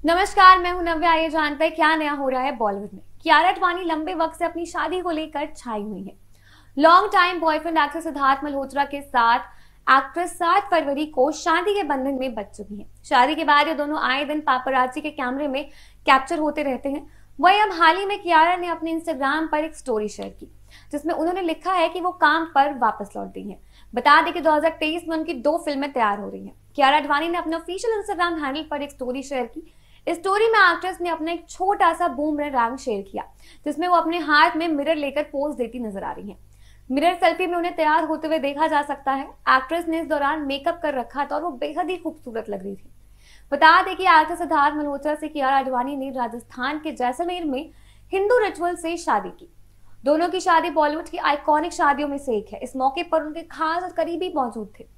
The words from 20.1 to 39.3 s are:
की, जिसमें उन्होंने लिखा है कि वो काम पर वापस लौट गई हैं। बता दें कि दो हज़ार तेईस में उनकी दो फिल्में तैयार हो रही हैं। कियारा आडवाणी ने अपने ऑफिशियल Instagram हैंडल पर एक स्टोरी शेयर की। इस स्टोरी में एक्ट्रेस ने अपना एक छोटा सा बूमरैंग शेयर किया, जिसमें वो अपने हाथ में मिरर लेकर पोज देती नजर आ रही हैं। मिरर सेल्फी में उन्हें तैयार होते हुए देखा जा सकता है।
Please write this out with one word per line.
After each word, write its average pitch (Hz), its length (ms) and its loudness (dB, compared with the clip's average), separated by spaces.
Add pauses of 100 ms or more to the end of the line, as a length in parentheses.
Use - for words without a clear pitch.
की, - 180 -20 (440)
जिसमें 294 220 -4
उन्होंने 359 280 -2
लिखा 330 320 -2
है 339 160 2
कि 349 120 -8
वो 349 100 -2
काम 330 340 2 (100)
पर 285 220 4
वापस 214 380 -2
लौट 196 180 -10
गई 190 160 -12
हैं। 190 100 -16 (340)
बता 285 280 6
दें 330 120 0
कि 339 80 -4
दो 311 100 4
हज़ार 311 280 2
तेईस 320 280 -2
में 320 100 -4
उनकी 320 160 -4
दो 285 240 0
फिल्में 285 340 -4
तैयार 208 280 0
हो 196 100 -10
रही 196 160 -14
हैं। 196 100 -18 (200)
कियारा 277 220 6
आडवाणी 294 320 0
ने 349 80 -2
अपने 320 180 -4
ऑफिशियल 392 460 -4
Instagram 349 420 -2
हैंडल 285 280 -6
पर 285 100 -4
एक 285 100 -10
स्टोरी 254 320 -8
शेयर 262 220 -4
की। - 260 -16 (360)
इस 339 100 -2
स्टोरी 392 320 2
में 453 100 4
एक्ट्रेस 359 420 2
ने 349 80 -2
अपना 320 220 -4
एक 339 180 -10
छोटा 381 440 2
सा 349 140 -2
बूमरैंग 277 680 -2
शेयर 208 240 -4 (100)
किया, - 120 -8 (420)
जिसमें 302 220 -2
वो 359 80 4
अपने 330 240 2
हाथ 302 360 4
में 320 120 -2
मिरर 302 280 0
लेकर 285 280 -4
पोज 294 320 -4
देती 233 240 -6
नजर 202 240 -8
आ - 80 -6
रही 196 180 -12
हैं। - 80 -16 (520)
मिरर 302 260 2
सेल्फी 349 320 2
में 349 100 -2
उन्हें 349 180 -4
तैयार 311 280 2
होते 311 240 -4
हुए 311 120 0
देखा 277 280 -2
जा 302 140 0
सकता 277 300 -4
है। 269 140 -2 (240)